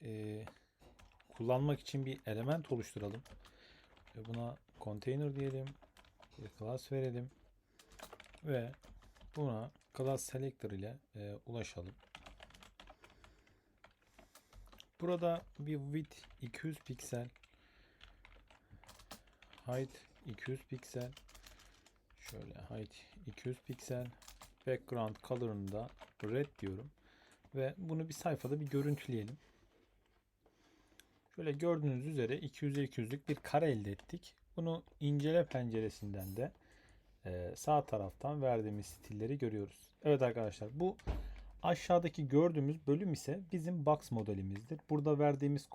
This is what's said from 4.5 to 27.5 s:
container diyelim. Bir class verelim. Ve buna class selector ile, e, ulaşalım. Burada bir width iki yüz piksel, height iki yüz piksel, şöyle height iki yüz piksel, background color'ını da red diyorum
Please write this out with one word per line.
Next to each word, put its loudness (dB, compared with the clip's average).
container -2
diyelim. -2
Bir -10
class -6
verelim. -2
Ve 0
buna -2
class 0
selector -6
ile, -6
e, -8
ulaşalım. -8
Burada 2
bir -2
width -4
iki -6
yüz -4
piksel, -6
height -2
iki -6
yüz -4
piksel, -6
şöyle -10
height -6
iki -6
yüz -4
piksel, -6
background 0
color'ını -2
da -4
red 0
diyorum -4